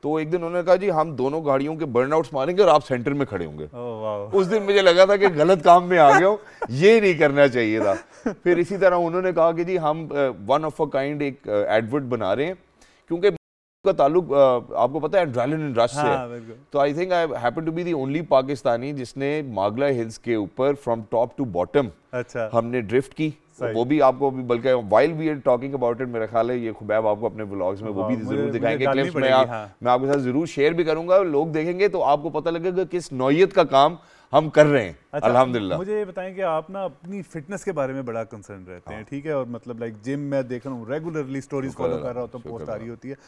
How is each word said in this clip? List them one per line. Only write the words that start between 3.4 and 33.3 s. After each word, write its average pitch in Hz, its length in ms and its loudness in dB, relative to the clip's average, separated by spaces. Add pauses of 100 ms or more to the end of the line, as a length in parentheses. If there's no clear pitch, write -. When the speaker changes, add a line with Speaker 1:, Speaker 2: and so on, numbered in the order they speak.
Speaker 1:
होंगे।" 76 200 -10
Speaker 2:
ओह, 117 380 -10
वाओ। 104 280 -6
Speaker 1:
उस 190 160 2
दिन 208 160 -2
मुझे 202 200 2
लगा 185 240 8
था 202 100 4
कि 196 120 4
गलत 165 340 4
काम 180 220 8
में 180 140 2
आ 147 200 10
गया 185 100 4
हूँ, 208 100 0 (320)
ये 196 300 6
नहीं 185 180 2
करना 143 300 6
चाहिए 113 320 0
था। 98 140 2 (340)
फिर 170 300 0
इसी 185 180 -2
तरह 180 200 4
उन्होंने 175 360 -2
कहा 165 200 4
कि 165 120 -4
"जी, 185 120 -4
हम, 160 320 -2
अ, 139 220 0
one 113 300 -2
of 156 120 -6
a 160 140 -4
kind 143 360 -4
एक, 135 260 -8
अ, 104 260 -2
एडवर्ट 117 300 0
बना 113 280 -4
रहे 131 140 -2
हैं", 185 120 -10 (500)
क्योंकि 175 220 0 (560)
का 190 60 2
ताल्लुक, 156 400 2
अ, 131 420 4
आपको 127 260 0
पता 156 180 0
है, 180 60 2
एड्रेनलिन 139 500 -4
रश 117 160 2
से 139 100 -6
है। 143 160 0
Speaker 2:
हाँ, 123 140 -8
बिल्कुल। 117 260 -16 (160)
Speaker 1:
तो 147 60 0
I 143 160 2
think 180 180 -2
I 160 320 -2
happen 156 260 -2
to 160 80 -6
be 175 160 -4
the 135 120 -4
only 156 200 -4
पाकिस्तानी 131 680 0
जिसने 139 500 -6
मागला 110 440 -2
हिल्स 117 320 -2
के 120 180 -2
ऊपर 131 380 -2
from 117 280 -4 (120)
top 117 140 0 (120)
to 120 120 -4
bottom 92 340 0 (280)
Speaker 2:
अच्छा। 120 380 -6
Speaker 1:
हमने 120 280 0
ड्रिफ्ट 117 340 -2
की। 156 200 -4 (260)
Speaker 2:
सही। 117 140 -4
Speaker 1:
वो 113 100 0
भी 147 160 0
आपको 131 300 2
अभी, 131 120 -8
बल्कि 120 260 -2
while 127 520 2
we 156 160 -2
are 135 100 -4
talking 135 360 0
about 120 200 -2
it, 127 60 -6
मेरा 113 180 -4
ख्याल 113 240 0
है 127 80 -2
ये 113 140 -6
खुबैब 107 340 -2
आपको 107 200 -2
अपने 107 160 -6
व्लॉग्स 98 400 -6
में 110 80 -8
वो 98 100 -6
Speaker 2:
वाह, 92 100 -4
Speaker 1:
भी 123 60 -2
Speaker 2:
मुझे, 110 120 -8
Speaker 1:
जरूर - 180 -2
Speaker 2:
मुझे 117 120 -4
Speaker 1:
दिखाएंगे, 113 260 -2
Speaker 2:
डालनी 135 180 0
Speaker 1:
क्लिप्स 170 140 -4
में 135 60 -2
Speaker 2:
पड़ेगी, 131 180 4
Speaker 1:
आप, 127 80 2
Speaker 2:
हाँ। 107 340 -10
Speaker 1:
मैं 123 100 2
आपके 131 140 0
साथ 143 120 0
जरूर 135 280 -2
शेयर 147 280 0
भी 170 100 0
करूंगा, 165 340 0
लोग 165 340 0
देखेंगे 175 360 -2
तो 180 120 -2
आपको 147 300 0
पता 156 200 -4
लगेगा 175 340 -2
किस 170 280 -8
नौयत 143 400 2